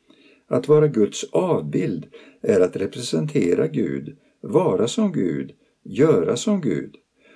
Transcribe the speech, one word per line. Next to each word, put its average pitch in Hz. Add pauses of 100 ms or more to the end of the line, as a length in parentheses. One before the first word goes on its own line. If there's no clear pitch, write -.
(480)
Att -
vara 151
Guds 110
avbild 113 (360)
är 104
att 90
representera 123
Gud, 78 (240)
vara 117
som 208
Gud, 80 (320)
göra 113
som 202
Gud. 90 (400)